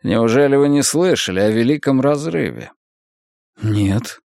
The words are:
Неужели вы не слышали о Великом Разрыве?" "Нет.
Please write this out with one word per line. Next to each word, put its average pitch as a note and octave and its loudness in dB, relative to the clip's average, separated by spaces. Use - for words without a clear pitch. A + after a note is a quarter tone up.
Неужели A#2 2
вы C#3+ 4
не C#3+ 2
слышали C#3 0
о G#2+ 2
Великом C3 0
Разрыве?" C#3 -4
"Нет. G#2 -2